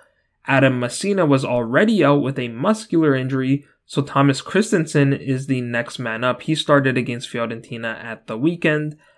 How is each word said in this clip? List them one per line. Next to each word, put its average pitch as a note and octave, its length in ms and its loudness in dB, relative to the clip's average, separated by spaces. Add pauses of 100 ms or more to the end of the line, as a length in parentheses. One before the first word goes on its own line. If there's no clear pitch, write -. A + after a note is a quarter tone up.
(480)
Adam C3+ 320 4
Messina F#3 440 0
was C#3 200 4
already C3 600 2
out C#3+ 180 4
with C3+ 140 -4
a B2 120 -4
muscular D#3+ 640 0
injury, C3 500 -2 (200)
so - 160 -2
Thomas C#3 400 2
Christensen D#3+ 720 2
is C3 340 -4
the C3 140 -2
next A#2+ 380 -6
man A#2 260 -4
up. B2 180 -2
He D#3 120 -2
started C3+ 420 2
against A#2+ 340 -6
Fiorentina A2+ 720 -8
at A2+ 240 -14
the A2 120 -8
weekend. D3+ 580 0 (220)